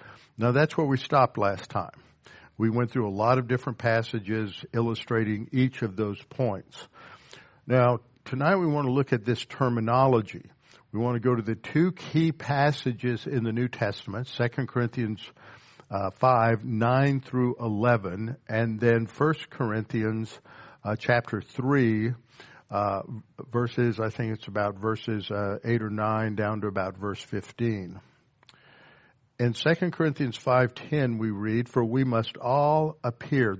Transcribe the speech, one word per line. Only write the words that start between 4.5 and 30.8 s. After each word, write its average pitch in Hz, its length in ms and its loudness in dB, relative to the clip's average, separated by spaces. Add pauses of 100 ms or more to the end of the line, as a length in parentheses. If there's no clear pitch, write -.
illustrating 113 800 -2
each 131 280 0
of 98 160 -4
those 104 280 -4
points. 107 520 -6 (920)
Now, 123 340 4 (260)
tonight 147 300 2
we 175 100 2
want 147 220 2
to 123 40 2
look 135 220 2
at 107 100 0
this 120 220 0
terminology. 120 1000 2 (480)
We 107 80 -2
want 120 140 0
to 117 120 -2
go 123 80 6
to 117 60 2
the 110 140 -2
two 170 380 0
key 165 380 0
passages 139 960 0
in 131 160 -2
the 113 100 0
New 123 160 0
Testament, 104 580 -6
Second 120 420 -4
Corinthians, 117 520 -2 (720)
uh, 98 200 -4
five, 117 520 4
nine 127 580 2
through 123 380 0
eleven, 110 760 0 (100)
and 110 320 -2
then 117 280 4
First 151 420 -2
Corinthians, 110 920 -2 (460)
uh, 107 100 -2
chapter 120 460 0
three, 120 720 2 (580)
uh, 101 340 -2 (500)
verses, 120 480 0
I 110 80 -2
think 110 280 -4
it's - 120 -16
about 101 320 -2
verses, 107 500 -4
uh, 101 340 -4
eight 117 180 0
or 107 60 -6
nine 107 460 -2
down 107 280 -2
to 104 40 -2
about 95 300 -4
verse 98 260 -6
fifteen. 101 800 -6 (1400)
In 120 160 0
Second 165 380 0
Corinthians 143 440 -2
five 127 380 2
ten, 127 440 -2